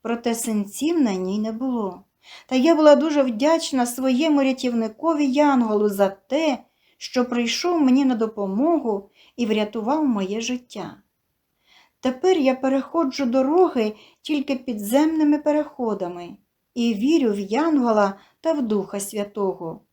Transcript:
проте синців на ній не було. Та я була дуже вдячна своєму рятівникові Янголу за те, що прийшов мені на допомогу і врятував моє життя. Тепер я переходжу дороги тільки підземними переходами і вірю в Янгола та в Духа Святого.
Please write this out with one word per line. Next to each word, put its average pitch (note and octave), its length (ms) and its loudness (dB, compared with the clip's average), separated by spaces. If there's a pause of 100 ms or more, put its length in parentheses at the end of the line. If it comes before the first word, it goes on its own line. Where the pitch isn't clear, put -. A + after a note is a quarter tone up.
проте A#3 340 -4
синців A3+ 640 -2
на G#3+ 120 2
ній F#3 260 -4
не A3 120 -4
було. A3 520 -6 (440)
Та C4 80 -4
я D#4 200 4
була D4+ 200 8
дуже C#4+ 280 2
вдячна C4 640 0
своєму C4 560 0
рятівникові C4 920 0
Янголу A#3+ 580 2
за G3 200 2
те, C#4 480 -2 (400)
що - 280 -4
прийшов B3 560 -2
мені C4 240 4
на B3+ 100 2
допомогу A3 920 -2 (260)
і A#3+ 100 -4
врятував G#3+ 600 -2
моє G#3 360 -2
життя. A#3 560 -10 (1000)
Тепер E4+ 380 0
я C4 180 2
переходжу C4+ 680 -2
дороги C4 720 2 (260)
тільки C#4 340 -4
підземними D4 840 0
переходами A3 1000 -4 (360)
і A#3 200 0
вірю B3 400 2
в G3+ 60 -4
Янгола A3+ 760 2 (280)
та D#4+ 120 0
в D4 80 -2
Духа G#3 380 -2
Святого. G3 840 -6 (120)